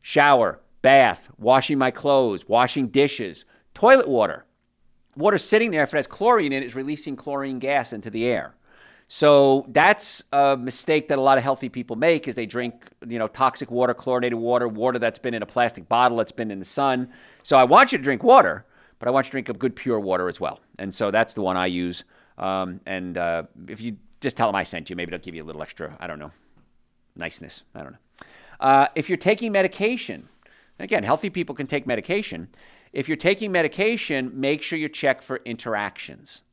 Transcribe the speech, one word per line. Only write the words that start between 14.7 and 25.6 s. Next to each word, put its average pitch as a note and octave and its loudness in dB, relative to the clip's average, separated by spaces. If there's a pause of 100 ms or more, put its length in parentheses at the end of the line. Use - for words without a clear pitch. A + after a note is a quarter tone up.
that's A2+ -2
been B2 -4
in G#2+ -6
a - -12
plastic A#2 -2
bottle, A#2+ 2
that's A2+ -2
been A2 -8
in G2 -8
the F#2+ -12
sun. B2+ -2 (360)
So C#3+ 4
I B2+ 10
want F#3+ 8
you A#3+ -2
to C#3 -6
drink C3 -2
water, A3+ 4 (320)
but - -6
I B2 0
want C3 0
you - -18
to - -18
drink C3 -8
a B2+ -8
good A2 -4
pure A#2 -4
water F#2 -2
as F2 -8
well. E2 -6 (220)
And G2 -8
so G2+ -2
that's A2 0
the A2 -8
one F#2 -2
I F#2 0
use. F2+ -4 (340)
Um, F#2+ -6
and, F2+ -10
uh, E2+ -4 (240)
if G#2+ -16
you A2+ -10 (240)
just C#3 -6
tell A#2 0
them G2 -2
I F#2 -2
sent E2+ -12
you, F2+ -10
maybe E2+ -8
they'll E2+ -10
give E2+ -16
you D#2 -14
a - -16
little D#2 -12